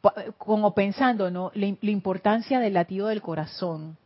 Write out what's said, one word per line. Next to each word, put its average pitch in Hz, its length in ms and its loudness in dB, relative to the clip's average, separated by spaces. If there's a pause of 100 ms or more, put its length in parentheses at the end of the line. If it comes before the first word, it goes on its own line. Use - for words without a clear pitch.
Pa-, 202 120 6 (240)
como 208 360 2
pensando, 202 580 2
¿no? 180 240 -4
La 202 100 0
im-, 202 160 -2
la 214 100 0
importancia 208 680 0
del 214 140 0
latido 190 340 0
del 214 140 -2
corazón. 160 840 -6